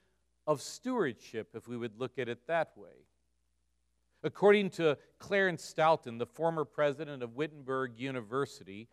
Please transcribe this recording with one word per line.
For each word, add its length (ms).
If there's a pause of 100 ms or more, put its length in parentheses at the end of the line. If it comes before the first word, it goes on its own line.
(460)
of 160
stewardship, 920
if 140
we 80
would 220
look 200
at 120
it 160
that 280
way. 300 (1160)
According 480
to 260 (220)
Clarence 440
Stoughton, 540
the 80
former 400
president 580
of 120
Wittenberg 640
University, 960